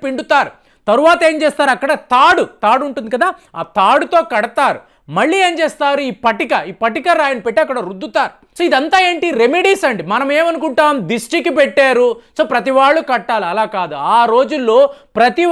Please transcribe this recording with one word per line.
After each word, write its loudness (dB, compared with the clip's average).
పిండుతారు. -2
తరువాత 4
ఏం 0
చేస్తారు? 2
అక్కడ -2
తాడు, 4
తాడు 2
ఉంటుంది -10
కదా, 0
ఆ -6
తాడుతో 2
కడతారు. -2
మళ్ళీ 0
ఏం 0
చేస్తారు? -2
ఈ -6
పటిక, -2
ఈ -12
పటిక -4
రాయిని -2
పెట్టి -2
అక్కడ -6
రుద్దుతారు. -6
So -4
ఇదంతా 0
ఏంటి? -2
రెమెడీస్ 2
అండి. -4
మనం -2
ఏమనుకుంటాం? 0
దిష్టికి -4
పెట్టారు, 2
so 2
ప్రతి -2
వాళ్ళు 2
కట్టాలి, -2
అలా -2
కాదు. -6
ఆ 4
రోజుల్లో 2
ప్రతి 2